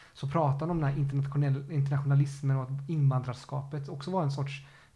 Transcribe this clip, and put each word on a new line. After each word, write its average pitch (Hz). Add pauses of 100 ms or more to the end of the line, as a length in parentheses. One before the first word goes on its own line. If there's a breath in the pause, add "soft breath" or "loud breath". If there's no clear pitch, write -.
(140 loud breath)
så -
pratar 143
han 160
om 175
den 139
här 139
internationell-, 139
internationalismen 139
och 131
att 135
invandrarskapet 139
också 147
var 185
en 139
sorts, - (300 loud breath)